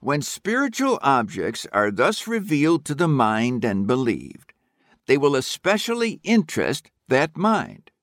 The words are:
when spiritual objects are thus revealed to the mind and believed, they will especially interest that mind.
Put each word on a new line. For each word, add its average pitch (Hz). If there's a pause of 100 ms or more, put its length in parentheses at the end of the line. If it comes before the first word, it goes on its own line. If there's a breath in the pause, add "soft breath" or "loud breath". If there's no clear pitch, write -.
when 143
spiritual 262
objects 107
are 104
thus 135
revealed 165
to 147
the 165
mind 117
and 98
believed, 117 (540)
they 135
will 143
especially 214
interest 160 (180)
that 143
mind. 202 (120)